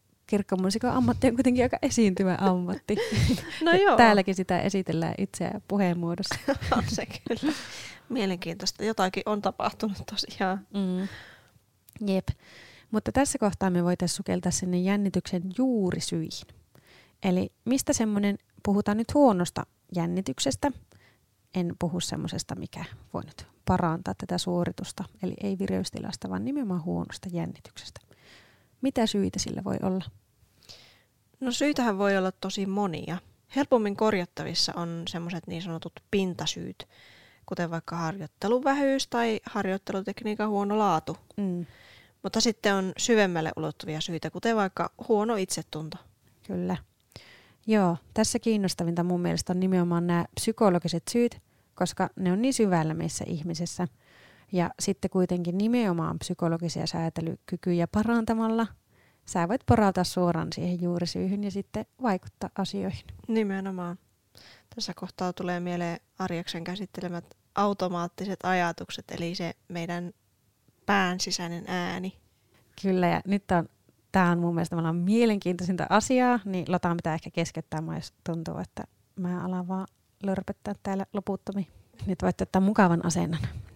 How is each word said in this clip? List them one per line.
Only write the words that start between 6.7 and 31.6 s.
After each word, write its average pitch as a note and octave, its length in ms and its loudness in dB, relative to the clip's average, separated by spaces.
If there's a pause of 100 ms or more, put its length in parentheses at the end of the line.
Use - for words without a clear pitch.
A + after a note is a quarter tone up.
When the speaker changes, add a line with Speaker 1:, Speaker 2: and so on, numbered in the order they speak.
Speaker 2:
On - 120 0
se - 180 -4
kyllä. - 460 -4 (560)
Mielenkiintoista. F#3+ 760 -4
Jotakin G3 420 0
on G#3 160 0
tapahtunut - 560 -2 (120)
tosiaan. F#3+ 640 -4
Speaker 1:
Mm. F#3+ 340 -2 (1080)
Jep. F#3 140 0 (600)
Mutta G#3+ 220 0
tässä C#4 260 2
kohtaa F#3+ 320 2
me F3 140 2
voitais F3+ 320 0
sukeltaa F3+ 360 -2
sinne F3+ 260 0
jännityksen F#3 640 0 (160)
juurisyihin. G3+ 880 0 (760)
Eli F#3+ 300 2 (120)
mistä C4+ 280 0
semmonen, G3+ 460 0 (240)
puhutaan G#3 340 2
nyt A3+ 180 -2
huonosta G3+ 520 4 (300)
jännityksestä. F#3+ 720 -2 (840)
En F3 240 0
puhu F3 220 -2
semmosesta, - 540 -6
mikä - 300 -10 (300)
voi - 100 -6
nyt - 220 -18 (180)
parantaa F3+ 540 0
tätä F3+ 200 -4
suoritusta, F3 640 -4 (180)
eli F3+ 200 -4
ei G3 160 -4
vireystilasta, F#3+ 720 -6
vaan F#3+ 140 -4
nimenomaan A3+ 400 -4
huonosta F3 480 -6
jännityksestä. - 680 -10 (800)
Mitä A#3+ 260 0
syitä G3 320 0
sillä - 260 -6
voi G3 180 -2
olla? F#3+ 220 -2 (1400)
Speaker 2:
No B3+ 120 -2
syitähän B3+ 460 2